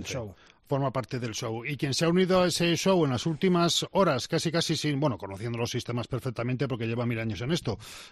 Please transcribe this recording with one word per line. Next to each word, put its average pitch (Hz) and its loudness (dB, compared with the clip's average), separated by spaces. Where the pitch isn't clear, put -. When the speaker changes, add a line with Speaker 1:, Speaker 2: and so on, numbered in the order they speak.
Speaker 1:
Exactamente. 110 -8
Speaker 2:
show. - -20
Speaker 1:
Forma 139 0
parte 127 -4
del 117 -6
show. 113 -6
Y 147 -6
quien 135 -2
se 170 2
ha - 4
unido 180 4
a 180 4
ese 170 2
show 185 4
en 139 4
las 123 0
últimas 170 2
horas, 165 2
casi 160 0
casi 160 0
sin, 143 0
bueno, 135 2
conociendo 104 -6
los 117 0
sistemas 120 -4
perfectamente 123 -2
porque 117 -4
lleva 117 -2
mil 117 -2
años 110 -4
en 123 -2
esto, 120 -2